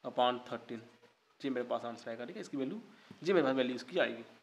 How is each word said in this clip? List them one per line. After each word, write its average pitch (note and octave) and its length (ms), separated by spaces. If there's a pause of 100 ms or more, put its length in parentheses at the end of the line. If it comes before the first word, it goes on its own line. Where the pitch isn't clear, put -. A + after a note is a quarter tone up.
upon B2 340 (140)
thirteen, A2+ 300 (580)
जी C#3 100
मेरे B2 180
पास A#2+ 160
answer A#2 260
आएगा, A2+ 140
ठीक F3 120
है, G#3 60
इसकी D#3+ 140
value, D3+ 240 (420)
जी E3 100
मेरे E3 140
पास C3 100
value B2 200
इसकी F3 220
आएगी A#2 240 (200)